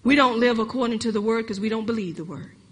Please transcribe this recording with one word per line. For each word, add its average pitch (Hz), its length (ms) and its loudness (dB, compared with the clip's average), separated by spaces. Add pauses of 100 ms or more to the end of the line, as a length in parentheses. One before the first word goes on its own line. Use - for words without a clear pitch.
We 262 120 6
don't 254 240 4
live 240 200 4
according 233 400 -2
to 226 120 -2
the 208 100 0
word 226 260 0
'cause 196 120 -6
we 214 100 -2
don't 220 160 -4
believe 202 300 -4
the 180 80 -10
word. 156 280 -12 (200)